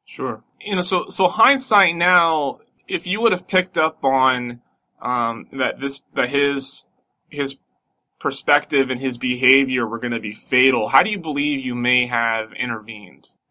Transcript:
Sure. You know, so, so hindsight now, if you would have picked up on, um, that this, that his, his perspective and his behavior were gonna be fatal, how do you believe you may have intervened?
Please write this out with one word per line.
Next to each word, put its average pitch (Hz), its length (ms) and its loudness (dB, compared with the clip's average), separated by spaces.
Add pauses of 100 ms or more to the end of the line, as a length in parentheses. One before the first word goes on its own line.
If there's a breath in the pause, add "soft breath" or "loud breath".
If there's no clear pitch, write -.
Sure. 120 380 -8 (180)
You - 160 -6
know, 185 60 0
so, 180 260 -2
so 180 200 2
hindsight 220 640 2
now, 170 640 2 (300)
if 185 180 -6
you 190 160 -4
would 226 100 4
have 180 140 -4
picked 185 320 -2
up 156 260 0
on, 127 560 2 (400)
um, 117 520 -4
that 131 280 -4
this, 135 220 -8 (120)
that 123 140 0
his, 143 600 -2 (420)
his 139 260 -6 (640)
perspective 139 720 0
and 127 100 -6
his 131 160 -4
behavior 127 680 2
were 113 140 -6
gonna 117 200 -4
be 107 140 -10
fatal, 123 540 2
how 185 140 6
do 214 80 0
you 208 80 -6
believe 147 460 -4
you 123 120 -4
may 123 320 2
have 113 440 -2
intervened? 110 760 -10 (220)